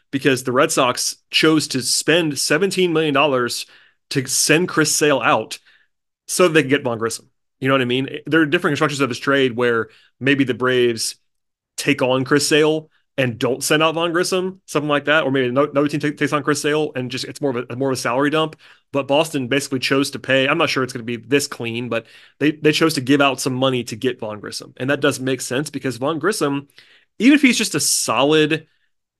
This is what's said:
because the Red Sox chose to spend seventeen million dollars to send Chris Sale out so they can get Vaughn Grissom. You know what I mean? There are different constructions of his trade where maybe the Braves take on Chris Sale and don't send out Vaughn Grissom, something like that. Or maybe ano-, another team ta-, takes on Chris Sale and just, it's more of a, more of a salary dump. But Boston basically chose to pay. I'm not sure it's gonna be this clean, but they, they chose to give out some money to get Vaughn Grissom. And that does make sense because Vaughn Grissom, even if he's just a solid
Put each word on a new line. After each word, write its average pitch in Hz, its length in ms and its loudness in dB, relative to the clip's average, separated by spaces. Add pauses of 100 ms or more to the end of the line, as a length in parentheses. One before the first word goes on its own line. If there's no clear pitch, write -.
(100)
because 135 340 0
the 131 80 -4
Red 156 200 2
Sox 127 440 -2 (140)
chose 156 380 2
to 127 140 -4
spend 151 560 0
seventeen 180 560 0
million 156 180 0
dollars 135 540 0 (440)
to 135 160 -2
send 170 420 2
Chris 156 280 0
Sale 147 240 2
out 117 380 0 (680)
so 180 220 2
they 156 140 2
can 131 80 -2
get 143 140 0
Vaughn 117 140 -4
Grissom. 113 300 -8 (320)
You 127 80 -2
know 135 60 2
what 131 80 2
I 120 40 -2
mean? 135 380 -4
There 156 160 2
are 160 60 4
different 170 260 0
constructions 143 280 0
of 131 100 0
his 120 80 -8
trade 135 380 0
where 117 340 0 (280)
maybe 135 260 2
the 123 100 -4
Braves 120 600 0 (600)
take 143 240 0
on 131 240 0
Chris 139 240 2
Sale 156 400 2 (280)
and 123 220 -2
don't 135 240 -2
send 156 180 2
out 160 140 2
Vaughn 165 180 -2
Grissom, 185 540 -2
something 151 220 -2
like 143 160 0
that. 151 180 2
Or 135 80 0
maybe 131 160 2
ano-, 139 240 2
another 147 160 2
team 147 140 -2
ta-, 147 100 -2
takes 143 220 -2
on 147 100 0
Chris 147 180 0
Sale 151 360 -2
and 127 160 -6
just, 127 120 -8
it's - 160 -12
more 139 160 -2
of 123 140 -6
a, 123 60 -8
more 135 140 -2
of 131 40 0
a - 20 -6
salary 131 340 0
dump. 156 260 -2 (340)
But 135 160 -4
Boston 143 400 0
basically 135 320 0
chose 139 320 0
to 120 80 -8
pay. 131 300 2
I'm 156 100 2
not 156 100 2
sure 135 140 -2
it's 127 100 -4
gonna 120 120 -10
be 120 120 -6
this 135 300 0
clean, 117 420 -8
but 113 180 -4 (340)
they, 151 120 2
they 151 200 2
chose 156 220 2
to 143 60 -4
give 139 200 4
out 139 200 2
some 131 140 -2
money 127 300 0
to 120 100 -10
get 123 240 -4
Vaughn 107 220 -10
Grissom. - 380 -14
And 131 120 -4
that 143 100 0
does 139 200 0
make 131 200 -2
sense 139 300 -4
because 131 260 -6
Vaughn 143 220 -4
Grissom, 143 480 -2 (540)
even 262 140 6
if 294 80 2
he's 247 140 4
just 202 200 -2
a 139 40 -2
solid 151 840 2 (540)